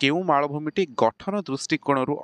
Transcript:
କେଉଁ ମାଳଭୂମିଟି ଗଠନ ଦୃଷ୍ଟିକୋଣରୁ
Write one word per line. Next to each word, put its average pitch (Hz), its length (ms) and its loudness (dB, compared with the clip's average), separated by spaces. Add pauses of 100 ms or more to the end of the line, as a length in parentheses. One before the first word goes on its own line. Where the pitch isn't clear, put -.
କେଉଁ 147 160 4 (120)
ମାଳଭୂମିଟି 147 520 0 (200)
ଗଠନ - 300 0 (140)
ଦୃଷ୍ଟିକୋଣରୁ 139 680 0 (100)